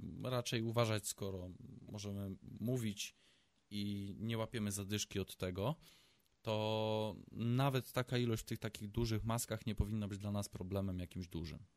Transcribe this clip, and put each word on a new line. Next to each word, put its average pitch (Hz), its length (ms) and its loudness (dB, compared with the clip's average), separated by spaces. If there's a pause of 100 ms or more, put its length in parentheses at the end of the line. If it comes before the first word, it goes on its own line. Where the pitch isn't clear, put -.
(240)
raczej 123 380 2
uważać, 113 460 4
skoro 95 400 -4 (440)
możemy 101 380 -4 (300)
mówić 113 540 0 (560)
i 101 500 -2
nie 113 180 0
łapiemy 107 340 0
zadyszki 101 480 0
od - 160 -4
tego, 95 380 0 (680)
to 107 760 2 (160)
nawet 123 600 4
taka 127 260 2
ilość 117 240 2
w - 40 -20
tych 117 120 -4
takich 107 320 -6
dużych 110 340 2
maskach 113 420 0
nie 107 80 0
powinna 104 340 2
być 101 100 -4
dla 104 140 -2
nas 101 160 0
problemem 95 500 0
jakimś 90 300 -6
dużym. 78 300 -4 (180)